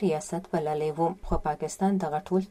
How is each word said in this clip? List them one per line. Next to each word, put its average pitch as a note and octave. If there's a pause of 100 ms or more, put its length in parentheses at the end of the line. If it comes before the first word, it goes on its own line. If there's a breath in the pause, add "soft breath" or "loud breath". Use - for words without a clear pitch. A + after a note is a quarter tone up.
ریاست E3
بللی D3+
و، E3 (180)
خو D#3+
پاکستان F#3+
دغه D3+
ټول F#3